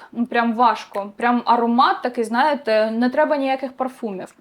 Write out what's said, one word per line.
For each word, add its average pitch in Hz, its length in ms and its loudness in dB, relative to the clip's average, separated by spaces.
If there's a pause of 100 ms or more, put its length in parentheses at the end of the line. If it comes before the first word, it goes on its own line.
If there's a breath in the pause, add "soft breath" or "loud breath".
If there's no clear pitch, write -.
(120 loud breath)
ну 233 140 -2
прям 233 280 0
важко, 208 640 0
прям 240 300 0
аромат 240 560 2
такий, 247 220 -4
знаєте, 226 680 0
не 233 180 0
треба 294 280 0
ніяких 269 360 -4
парфумів. 240 680 -8